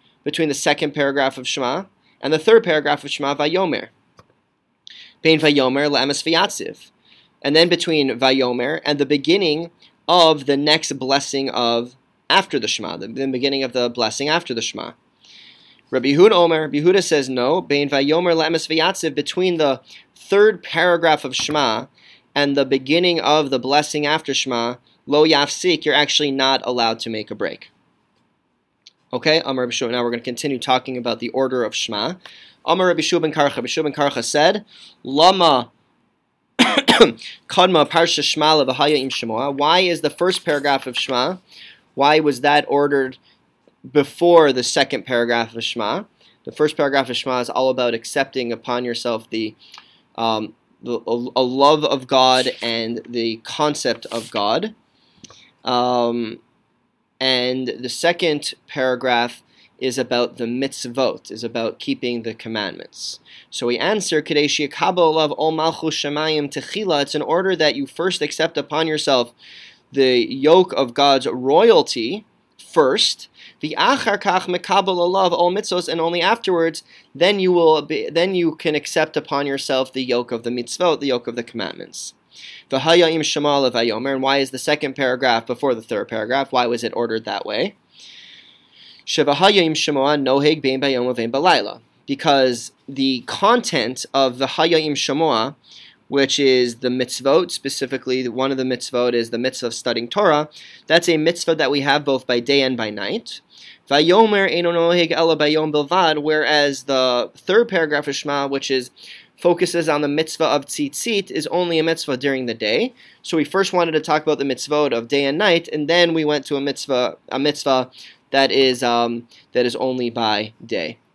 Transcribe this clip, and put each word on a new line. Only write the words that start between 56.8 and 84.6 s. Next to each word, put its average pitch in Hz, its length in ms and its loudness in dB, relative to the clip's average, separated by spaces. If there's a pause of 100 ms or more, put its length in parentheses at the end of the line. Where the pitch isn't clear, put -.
and 127 480 0 (100)
the 123 100 -10
second 165 640 -2 (120)
paragraph 123 760 -2 (400)
is 127 160 -2
about 120 380 -2
the 120 80 -6
mitzvot, 123 840 -4
is 110 120 -12
about 113 380 -6
keeping 123 420 -4
the 110 120 -8
commandments. - 840 -10 (320)
So - 160 -6
we 120 120 -2
answer, 175 440 -2
"Kadei 151 240 0
sheyakabel 165 640 0
alav 156 240 0
ol 156 140 0
malchus 160 460 -2
shamayim 147 540 -4
techila." 180 520 -4
It's 143 140 -4
in 147 60 -2
order 175 340 0
that 151 180 2
you 135 120 -6
first 180 360 -4
accept 160 340 -4
upon 151 300 -4
yourself 143 480 0 (560)
the 131 300 4
yoke 147 540 4
of 123 200 -2
God's 139 320 4
royalty 147 1000 2 (320)
first. - 720 0 (300)
The 156 180 -8
achar 208 420 2
kach 185 280 0
mekabel 185 600 0
alav 185 260 2
ol 175 200 2
mitzvos, 190 360 -4
and 165 120 -4
only 170 220 -2
afterwards, 170 600 0 (280)
then 190 280 2
you 185 100 2
will 160 320 4
be, 143 260 -4
then 180 280 0
you 165 180 0
can 156 220 -2
accept 156 400 -2
upon 143 300 -4
yourself 135 460 -2
the 131 120 -6
yoke 123 260 -2
of 117 140 -8
the 120 60 -4
mitzvot, 131 500 -2
the 139 80 -4
yoke 123 180 -2
of 120 80 -8
the 120 80 -8
commandments. - 720 -12 (560)
V'haya 160 420 4
im 160 100 0
shema 147 380 0
levayomer, 120 540 0
and 131 80 -4
why 135 160 2
is 135 140 -2
the 131 60 -8
second 147 360 -2